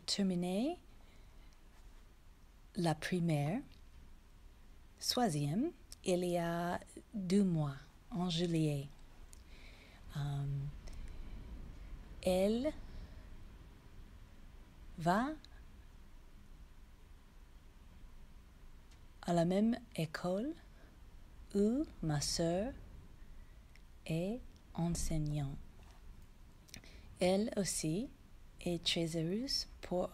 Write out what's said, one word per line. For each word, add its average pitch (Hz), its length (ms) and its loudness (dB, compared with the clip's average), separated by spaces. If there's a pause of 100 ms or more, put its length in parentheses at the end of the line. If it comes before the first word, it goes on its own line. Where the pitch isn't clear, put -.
terminer 190 720 4 (2000)
la 170 180 6
primaire, 170 680 4 (1400)
troisième, 185 720 4 (320)
il 180 200 4
y 175 140 4
a 170 420 2 (360)
deux 196 280 6
mois, 151 340 4 (340)
en 180 180 2
juillet. 160 580 4 (1300)
Euh, 143 280 0 (1800)
elle 214 460 6 (2250)
va 185 300 6 (4000)
à - 120 2
la 170 120 8
même 214 320 6 (180)
école 185 560 0 (1040)
où 220 320 6 (160)
ma 151 200 4
sœur 175 520 4 (1300)
est 185 340 2 (320)
enseignante. 151 840 2 (1600)
Elle 196 380 6
aussi 180 520 2 (520)
est 170 220 2
très 165 320 2
heureuse 190 520 0 (140)
pour 180 320 2